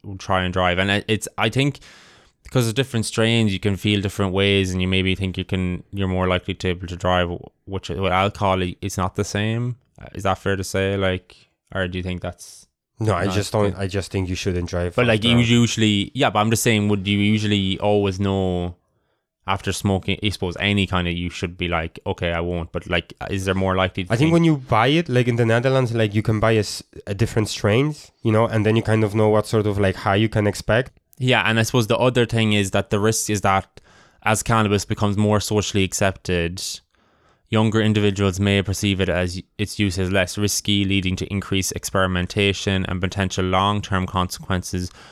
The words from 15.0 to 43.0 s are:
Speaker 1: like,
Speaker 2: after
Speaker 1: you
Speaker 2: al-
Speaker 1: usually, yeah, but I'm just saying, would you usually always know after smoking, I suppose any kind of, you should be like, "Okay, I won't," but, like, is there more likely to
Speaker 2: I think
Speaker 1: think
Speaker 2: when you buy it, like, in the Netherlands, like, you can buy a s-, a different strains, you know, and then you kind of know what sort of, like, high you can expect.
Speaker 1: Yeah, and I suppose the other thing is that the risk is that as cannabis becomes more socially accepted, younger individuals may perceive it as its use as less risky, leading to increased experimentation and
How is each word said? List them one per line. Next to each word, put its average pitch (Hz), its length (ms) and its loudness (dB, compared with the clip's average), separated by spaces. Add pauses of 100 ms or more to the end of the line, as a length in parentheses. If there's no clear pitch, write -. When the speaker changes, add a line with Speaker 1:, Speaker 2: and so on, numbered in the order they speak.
Speaker 1:
like, 110 140 2
Speaker 2:
after 113 80 0
Speaker 1:
you 117 100 4
Speaker 2:
al- 120 240 4
Speaker 1:
usually, 107 520 2
yeah, 127 160 2
but 104 100 2
I'm 110 100 2
just 110 120 0
saying, 107 260 2
would 101 200 0
you 101 100 2
usually 104 600 2
always 101 400 2
know 92 560 0 (680)
after 95 260 -2
smoking, 95 500 -2
I 107 60 0
suppose 90 320 -4
any 101 260 2
kind 90 220 -2
of, 87 60 -2
you 87 140 -4
should 90 300 -8
be 90 80 -4
like, 85 400 -4
"Okay, 92 260 -4
I 85 80 -2
won't," 85 300 -4
but, 85 180 -8
like, 87 240 -2 (160)
is 95 160 -4
there 95 120 0
more 95 180 0
likely 95 300 0
to 90 80 -6
Speaker 2:
I 117 40 2
think 139 100 2
Speaker 1:
think 165 80 2
Speaker 2:
when 170 100 4
you 160 120 4
buy 123 300 0
it, 160 220 0
like, 123 180 2
in 120 80 2
the 117 100 2
Netherlands, 120 480 2
like, 110 220 0
you 107 80 2
can 110 160 0
buy 113 140 2
a 110 80 4
s-, - 220 -4 (260)
a 101 60 -4
different 104 340 0
strains, 135 640 0 (100)
you 113 80 2
know, 110 160 4
and 110 180 0
then 110 120 4
you 113 60 2
kind 110 200 2
of 104 140 0
know 107 140 4
what 107 180 2
sort 107 180 2
of, 101 140 0
like, 95 160 2
high 101 180 0
you 107 140 4
can 107 180 0
expect. 110 460 -2 (260)
Speaker 1:
Yeah, 123 300 2
and 113 100 2
I 113 60 4
suppose 113 240 2
the 120 100 2
other 123 260 2
thing 110 280 0
is 101 180 2
that 101 200 -2
the 104 100 0
risk 110 300 0
is 104 100 0
that 95 400 0 (420)
as 107 220 0
cannabis 107 400 2
becomes 104 320 -2
more 104 240 2
socially 104 420 0
accepted, 90 800 -2 (840)
younger 110 320 2
individuals 101 580 2
may 101 240 4
perceive 98 380 0
it 95 80 0
as 90 340 -2 (160)
its 101 200 -6
use 98 200 0
as 92 140 0
less 92 260 0
risky, 104 460 0
leading 92 320 0
to 90 160 -6
increased 95 420 -2
experimentation 95 1120 0
and 90 140 -4